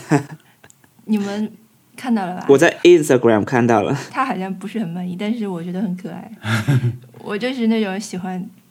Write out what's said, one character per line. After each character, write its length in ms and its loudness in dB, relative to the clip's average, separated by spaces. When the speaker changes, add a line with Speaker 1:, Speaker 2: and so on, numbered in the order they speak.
Speaker 1:
<laughs> 640 -20
Speaker 2:
你 120 0
们 340 -6
看 180 -4
到 140 -2
了 80 -8
吧？ 140 -12
Speaker 1:
我 60 8
在 280 4
Instagram 600 6
看 220 0
到 160 4
了。 160 0
Speaker 2:
他 120 -4
好 140 -4
像 160 -6
不 140 -12
是 120 -8
很 80 -4
满 220 -8
意， 80 -8
但 180 -4
是 120 -6
我 160 -6
觉 80 -8
得 100 -4
很 160 -4
可 140 -12
爱。 200 -14
<laughs> 500 -4
我 120 -6
就 160 -2
是 140 -2
那 180 2
种 160 -4
喜 160 -10
欢 320 -8